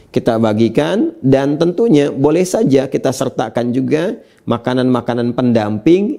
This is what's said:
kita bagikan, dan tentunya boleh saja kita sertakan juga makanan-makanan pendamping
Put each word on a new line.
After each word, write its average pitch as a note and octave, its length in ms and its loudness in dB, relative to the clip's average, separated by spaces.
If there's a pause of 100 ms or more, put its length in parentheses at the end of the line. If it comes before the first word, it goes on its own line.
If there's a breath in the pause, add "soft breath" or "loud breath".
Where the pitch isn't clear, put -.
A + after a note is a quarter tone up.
(160 loud breath)
kita A#2+ 240 0
bagikan, C#3+ 800 0
dan C#3 400 0
tentunya E3+ 480 2
boleh D3+ 400 2
saja C3+ 400 2
kita C3+ 240 -2
sertakan A#2+ 640 -4
juga D3 400 -2 (320 soft breath)
makanan-makanan A#2+ 880 -2
pendamping B2 840 0